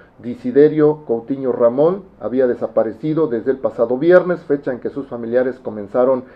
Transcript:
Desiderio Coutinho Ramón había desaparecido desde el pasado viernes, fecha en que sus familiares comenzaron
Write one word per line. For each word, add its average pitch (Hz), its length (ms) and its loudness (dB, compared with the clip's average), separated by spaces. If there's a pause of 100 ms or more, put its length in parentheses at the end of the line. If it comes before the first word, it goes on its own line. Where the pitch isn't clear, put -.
(180)
Desiderio 147 880 2
Coutinho 127 460 -4
Ramón 135 540 2 (140)
había 127 280 0
desaparecido 120 800 -2
desde 120 240 -4
el 131 60 -2
pasado 117 420 -2
viernes, 170 440 4
fecha 143 280 -2
en 120 80 -8
que 113 100 -8
sus 139 180 -10
familiares 120 520 -4
comenzaron 120 640 -2 (120)